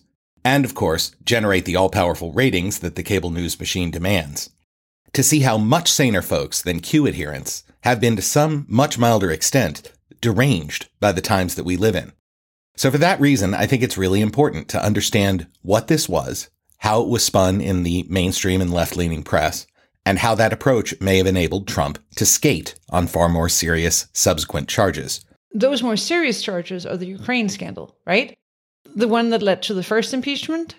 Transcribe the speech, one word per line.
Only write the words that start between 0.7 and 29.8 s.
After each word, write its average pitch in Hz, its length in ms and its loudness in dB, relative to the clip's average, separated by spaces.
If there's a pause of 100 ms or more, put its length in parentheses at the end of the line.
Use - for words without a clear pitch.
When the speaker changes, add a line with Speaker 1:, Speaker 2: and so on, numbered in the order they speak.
Speaker 1:
course, 82 340 -2 (140)
generate 107 400 2
the 85 100 -2
all-powerful 87 580 0
ratings 95 460 0
that 87 160 -6
the 92 80 -6
cable 87 280 -2
news 82 280 -4
machine 87 320 -4
demands. 82 600 -4 (640)
To 135 100 2
see 156 160 4
how 123 180 4
much 131 320 2
saner 113 320 2
folks 73 400 -4
than 85 160 -2
Q 143 300 2
adherents 73 560 -6 (180)
have 120 180 2
been 113 160 4
to 95 60 -4
some 147 460 0
much 131 300 2
milder 113 320 4
extent 80 640 -2 (280)
deranged 107 680 0 (100)
by 104 140 2
the 87 80 -4
times 92 340 0
that 80 100 -8
we 90 120 -2
live 104 180 0
in. - 180 -6 (640)
So 135 140 0
for 143 80 2
that 175 220 2
reason, 113 340 2
I 107 120 0
think 120 160 0
it's 123 140 -2
really 95 240 2
important 107 480 0
to - 160 -2
understand 98 640 0 (160)
what 107 240 2
this 156 220 0
was, 71 420 -4 (280)
how 110 240 2
it 82 60 -2
was 113 160 2
spun 95 360 4
in 90 240 0
the 87 240 0
mainstream 92 520 0
and 87 140 0
left-leaning 82 480 -2
press, 78 460 -2 (360)
and 95 140 2
how 117 160 0
that 110 180 2
approach 117 480 0
may 95 180 4
have 92 80 4
enabled 92 420 0
Trump 73 300 -2 (180)
to - 100 0
skate - 480 0 (160)
on 87 160 2
far 82 220 2
more 85 200 2
serious 82 640 0
subsequent 76 560 -2
charges. 78 560 -2 (280)
Speaker 2:
Those 240 300 0
more 233 140 -2
serious 285 460 -2
charges 180 440 -8
are - 100 -6
the 180 100 -8
Ukraine 214 420 -4
scandal, - 560 -10
right? 196 320 -2 (600)
The 226 120 0
one 233 220 2
that 226 120 0
led 185 200 0
to 214 120 -4
the 185 100 -2